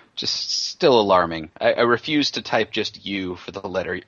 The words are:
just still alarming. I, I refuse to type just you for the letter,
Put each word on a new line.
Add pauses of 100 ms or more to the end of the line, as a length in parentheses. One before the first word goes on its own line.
(160)
just
still
alarming. (100)
I,
I
refuse
to
type
just
you
for
the
letter,